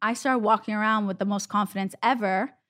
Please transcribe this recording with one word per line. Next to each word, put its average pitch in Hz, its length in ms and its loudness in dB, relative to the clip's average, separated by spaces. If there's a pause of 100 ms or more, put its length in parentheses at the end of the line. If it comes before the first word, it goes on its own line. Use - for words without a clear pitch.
I 220 120 0
started 262 260 0
walking 214 340 2
around 214 340 0
with 190 120 -4
the 196 60 0
most 202 240 -2
confidence 196 520 -2
ever. 220 520 0 (160)